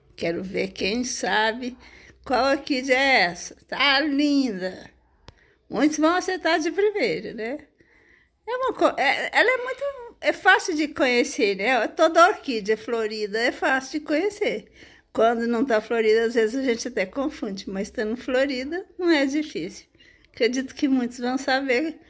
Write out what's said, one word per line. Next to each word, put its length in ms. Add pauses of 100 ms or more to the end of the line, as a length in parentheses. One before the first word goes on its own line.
(160)
Quero 280
ver 260
quem 340
sabe 760 (480)
qual 240
orquídea 460
é 300
essa. 300 (120)
Tá 320
linda. 920 (800)
Muitos 300
vão 160
acertar 440
de 120
primeira, 640
né? 240 (880)
É 80
uma 180
co-, 260
é, 320
ela 200
é 120
muito, 200 (360)
é 140
fácil 420
de 120
conhecer, 680
né? 340
Toda 380
orquídea 480
florida 600
é 140
fácil 480
de 80
conhecer. 600 (500)
Quando 300
não 180
tá 160
florida, 440
às 100
vezes 200
a 60
gente 280
até 140
confunde, 640
mas 200
estando 280
florida 680 (140)
não 100
é 160
difícil. 600 (440)
Acredito 440
que 120
muitos 300
vão 220
saber 600 (100)